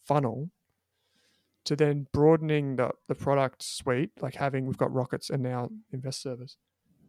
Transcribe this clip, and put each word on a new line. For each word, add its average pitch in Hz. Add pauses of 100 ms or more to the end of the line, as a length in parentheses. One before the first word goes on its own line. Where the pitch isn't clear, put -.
funnel 143 (1120)
to -
then 147
broadening 151
the, 123 (180)
the 147
product 139
suite, 135 (100)
like 127
having, 135
we've 131
got 131
Rockets 127
and 139
now 123 (220)
Invest 131
Service, 123 (520)